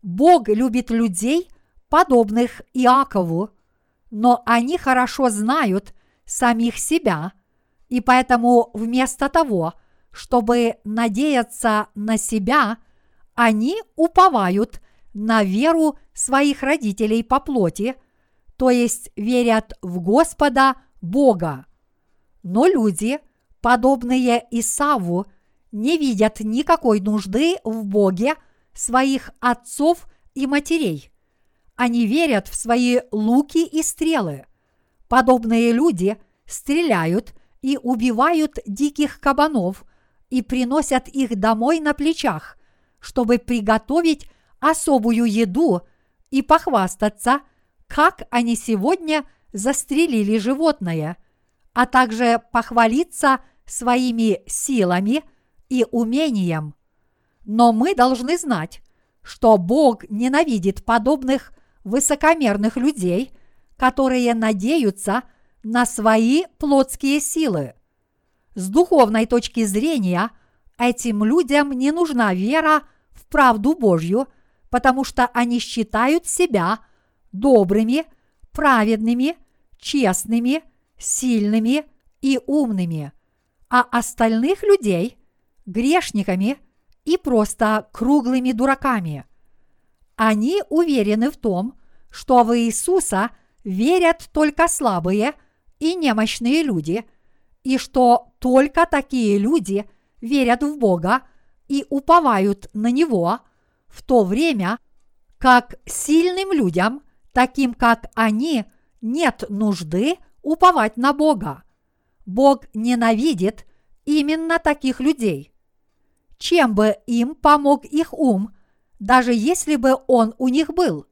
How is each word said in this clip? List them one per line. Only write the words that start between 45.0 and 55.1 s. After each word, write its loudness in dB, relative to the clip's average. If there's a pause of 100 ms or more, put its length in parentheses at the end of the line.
еду 0 (480)
и -2
похвастаться, 0 (460)
как 0
они -2
сегодня – -2 (280)
застрелили -2
животное, -2 (580)
а 2
также 2 (100)
похвалиться 0 (260)
своими -2
силами -2 (440)